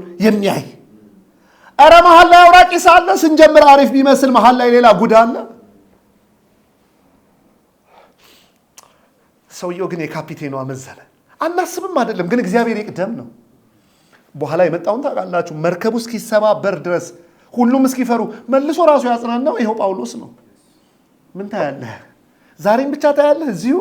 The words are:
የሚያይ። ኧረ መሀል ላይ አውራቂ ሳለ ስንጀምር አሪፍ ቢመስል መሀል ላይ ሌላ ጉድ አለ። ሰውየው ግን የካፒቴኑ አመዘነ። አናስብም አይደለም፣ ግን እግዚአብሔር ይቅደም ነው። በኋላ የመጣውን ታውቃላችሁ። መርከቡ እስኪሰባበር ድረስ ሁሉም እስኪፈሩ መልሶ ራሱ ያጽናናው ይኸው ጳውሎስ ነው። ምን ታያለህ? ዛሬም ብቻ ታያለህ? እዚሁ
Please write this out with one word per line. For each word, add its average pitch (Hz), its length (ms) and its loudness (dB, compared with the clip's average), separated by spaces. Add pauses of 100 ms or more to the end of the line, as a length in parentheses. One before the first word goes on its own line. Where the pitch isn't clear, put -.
(200)
የሚያይ። 196 440 -2 (1160)
ኧረ 311 220 8
መሀል 349 260 6
ላይ 349 120 6
አውራቂ 359 400 8
ሳለ 349 360 4
ስንጀምር 302 500 4
አሪፍ 277 260 6
ቢመስል 269 400 2
መሀል 247 260 4
ላይ 247 120 0
ሌላ 240 240 4
ጉድ 196 200 -2
አለ። 233 220 2 (4000)
ሰውየው 180 360 -10
ግን 170 120 -10
የካፒቴኑ 151 560 -12
አመዘነ። 131 440 -14 (420)
አናስብም 349 560 -8
አይደለም፣ 208 300 -6
ግን 233 120 -4
እግዚአብሔር 226 380 -4
ይቅደም 208 360 -10
ነው። 120 140 -16 (1080)
በኋላ 147 260 -6
የመጣውን 175 400 -4
ታውቃላችሁ። 180 540 -8
መርከቡ 175 420 -6
እስኪሰባበር 214 840 -4
ድረስ 170 260 -6 (480)
ሁሉም 247 320 0
እስኪፈሩ 240 360 -4 (260)
መልሶ 277 380 -4
ራሱ 285 200 2
ያጽናናው 240 520 -6
ይኸው 220 180 -4
ጳውሎስ 196 400 -8
ነው። - 140 -18 (1040)
ምን 196 120 -14
ታያለህ? 139 460 -10 (640)
ዛሬም 226 320 -2
ብቻ 294 120 -8 (100)
ታያለህ? 294 360 0
እዚሁ 214 320 -4